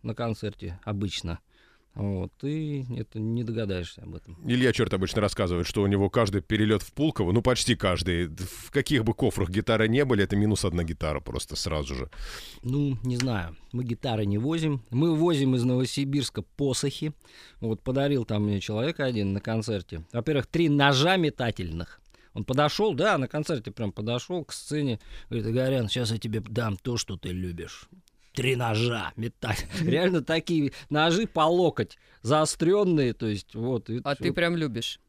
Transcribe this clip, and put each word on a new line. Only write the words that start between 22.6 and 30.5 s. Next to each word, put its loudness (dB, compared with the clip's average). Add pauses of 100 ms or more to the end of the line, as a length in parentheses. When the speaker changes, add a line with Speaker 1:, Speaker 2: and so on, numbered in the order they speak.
Speaker 1:
да, 2
на 0
концерте -4
прям -4
подошёл -6
к -14
сцене. -4 (300)
Говорит: -4
«Игорян, 0
сейчас -2
я -2
тебе -4
дам -2
то, -4
что -6
ты -8
любишь». -8 (440)
Три 0
ножа 0
метать. -4
<laughs> -4
Реально 2
такие 0 (200)